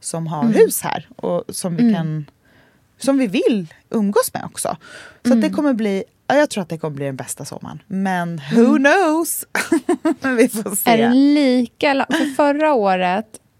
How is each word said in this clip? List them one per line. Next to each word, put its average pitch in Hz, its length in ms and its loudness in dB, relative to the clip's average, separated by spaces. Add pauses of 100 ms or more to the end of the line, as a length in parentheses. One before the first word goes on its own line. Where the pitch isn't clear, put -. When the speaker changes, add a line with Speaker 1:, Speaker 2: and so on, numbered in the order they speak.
Speaker 1:
som 165 260 -8
har 156 160 -4
Speaker 2:
Mm. 226 120 2
Speaker 1:
hus 403 280 4
här - 340 -6
och 175 320 -4
som 180 280 -6
vi 240 60 0
Speaker 2:
Mm. 226 120 4
Speaker 1:
kan, 156 320 -6 (720)
som 277 200 0
vi 254 80 0
vill 220 400 0 (240)
umgås 208 440 -2
med - 100 -8
också. - 320 -6 (480)
Så 240 80 2
att 233 80 4
det 214 60 2
Speaker 2:
Mm. 196 60 -2
Speaker 1:
kommer 285 200 0
bli, 202 320 -2 (220)
ja, - 100 0
jag 294 140 2
tror 202 120 -6
att 160 60 -8
det 160 100 -8
kommer 151 180 -6
bli 139 100 -6
den 135 100 -6
bästa 127 280 -12
sommaren. - 420 -14
Men 180 540 -4 (140)
who 247 220 6
Speaker 2:
Mm. 269 80 2
Speaker 1:
knows? 320 600 2 (800)
<laughs> 262 140 -2
Vi 240 120 4
får 208 280 -6
se. - 140 0
Speaker 2:
Är 226 80 6
det 233 160 4
lika 277 800 2
la-, 269 160 -2
för 294 240 -2
förra 294 400 2
året 190 520 0 (340)